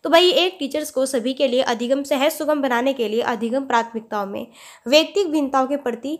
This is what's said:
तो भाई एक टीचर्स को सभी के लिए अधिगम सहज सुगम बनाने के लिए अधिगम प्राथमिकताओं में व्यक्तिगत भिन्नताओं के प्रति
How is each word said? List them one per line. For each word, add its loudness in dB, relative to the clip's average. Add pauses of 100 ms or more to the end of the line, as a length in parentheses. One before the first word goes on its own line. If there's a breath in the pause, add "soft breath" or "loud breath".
तो -2
भाई 6
एक 2
टीचर्स -6
को -2
सभी -2
के 0
लिए 0
अधिगम -2
सहज 0
सुगम -2
बनाने 0
के -4
लिए -2
अधिगम -4
प्राथमिकताओं -4
में -10 (400 loud breath)
व्यक्तिगत 4
भिन्नताओं 0
के -2
प्रति -6